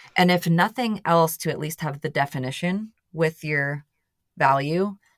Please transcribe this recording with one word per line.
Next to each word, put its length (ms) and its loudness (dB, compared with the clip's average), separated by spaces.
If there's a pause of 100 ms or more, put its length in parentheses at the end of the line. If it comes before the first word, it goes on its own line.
(160)
And 140 4
if 180 2
nothing 560 0
else, 340 4
to 120 -4
at 100 -4
least 220 -8
have 200 -6
the 80 -4
definition 840 -4 (180)
with 320 -2
your 400 -2 (540)
value 600 0 (200)